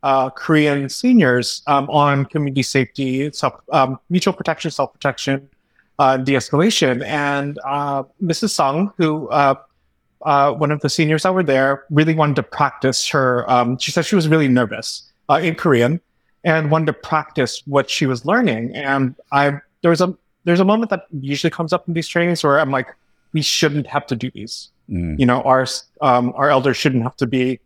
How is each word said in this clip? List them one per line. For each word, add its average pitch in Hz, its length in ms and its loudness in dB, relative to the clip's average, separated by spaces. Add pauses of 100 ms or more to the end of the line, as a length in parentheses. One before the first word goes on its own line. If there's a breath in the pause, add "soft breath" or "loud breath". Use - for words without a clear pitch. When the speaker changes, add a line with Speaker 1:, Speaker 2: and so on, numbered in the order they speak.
Speaker 1:
uh, 135 260 2
Korean 147 600 0
seniors, 147 760 2
um, 139 220 0
on 143 360 2
community 139 380 -4
safety, 135 680 -2
self, - 240 -4 (160)
um, 131 280 0 (100)
mutual 180 240 2
protection, - 360 -4
self-protection, 139 800 -4 (480)
uh, 135 200 4
de-escalation. 135 880 0
And, 143 600 -4
uh, 139 380 -4 (160)
Missus 190 340 -2
Sung, 160 440 0
who, 160 320 -2
uh, 139 260 2 (680)
uh, 143 300 2
one 147 200 -2
of 151 100 -4
the 143 80 -2
seniors 156 340 0
that 185 100 2
were 185 100 0
there, 135 460 0
really 156 240 4
wanted 147 220 2
to 139 80 0
practice - 680 -2
her, 127 400 0
um, 123 280 2
she - 140 -6
said 165 140 0
she 214 100 0
was 160 120 2
really 151 200 4
nervous, 110 640 -2 (180)
uh, 147 120 4
in 165 140 -2
Korean 139 440 2 (440)
and 160 260 0
wanted 160 180 2
to 151 60 -2
practice - 720 -4
what 139 240 0
she - 160 -2
was 131 200 -2
learning. 151 500 0
And 135 400 -2 (160)
I, 139 220 2 (280)
there 170 80 2
was 165 120 2
a, 185 120 0 (300)
there's 175 160 2
a 190 60 4
moment 220 240 2
that - 180 -6 (120)
usually 143 320 -2
comes 165 200 -6
up 175 160 -4
in 170 60 -4
these 165 140 -4
trainings 170 360 0
where 143 160 4
I'm 139 120 0
like, 131 220 -4 (380)
"We 156 100 -2
shouldn't 147 460 -2
have - 200 -4
to 131 80 -4
do 127 160 -8
these." - 380 -16 (200)
Speaker 2:
Mm. 85 300 -6
Speaker 1:
You 131 60 4
know, 123 180 2
our 131 180 4
s-, - 240 -6 (160)
um, 123 340 2
our 143 140 0
elders 135 260 2
shouldn't 127 280 0
have 113 140 -6
to 127 100 -2
be 127 380 -2